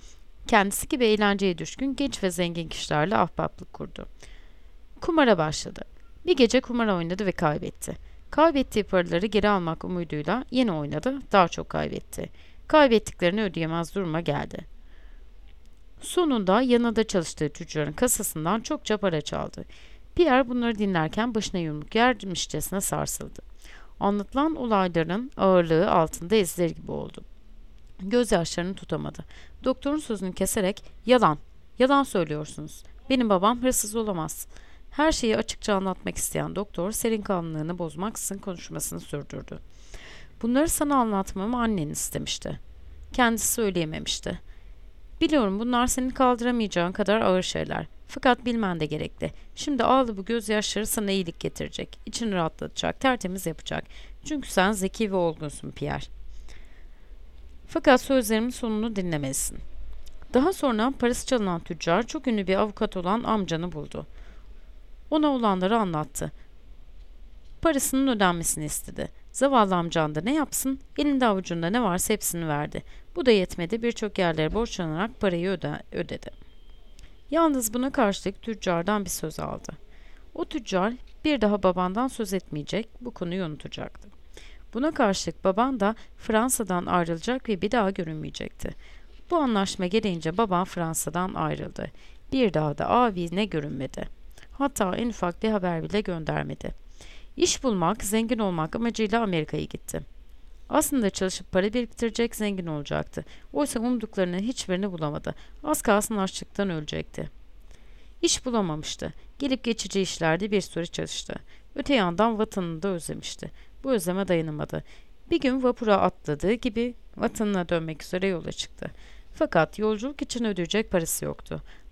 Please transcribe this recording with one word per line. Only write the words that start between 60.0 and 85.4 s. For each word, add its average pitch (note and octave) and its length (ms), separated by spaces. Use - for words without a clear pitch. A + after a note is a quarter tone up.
Daha D4 180
sonra B3 460
parası A#3+ 280
çalınan F#3+ 340
tüccar E3+ 420
çok D4 240
ünlü G#3+ 200
bir F#3+ 100
avukat G#3 400
olan F#3+ 260
amcanı E3+ 500
buldu. D3+ 340
Ona D4+ 180
olanları A3 500
anlattı. D#3+ 540
Parasının C4+ 540
ödenmesini E3+ 480
istedi. - 440
Zavallı A#3 420
amcan E3 400
da D3+ 60
ne A#3 140
yapsın? C4+ 460
Elinde C#4+ 280
avucunda F3 440
ne A#3+ 120
varsa F#3+ 320
hepsini E3+ 340
verdi. D3 340
Bu D4+ 100
da B3 40
yetmedi, F#3 520
birçok A3+ 360
yerlere D#3+ 360
borçlanarak G3 640
parayı F3+ 300
öde-, D3+ 320
ödedi. D3+ 380
Yalnız C4+ 440
buna B3+ 160
karşılık G3+ 520
tüccardan F#3+ 600
bir - 60
söz D#3 300
aldı. - 320
O E4+ 100
tüccar G#3+ 480
bir D4 160
daha G#3 220
babandan F#3 460
söz G#3 240
etmeyecek, F3+ 560
bu B3 100
konuyu F3+ 340
unutacaktı. - 640
Buna C4+ 160
karşılık G3+ 540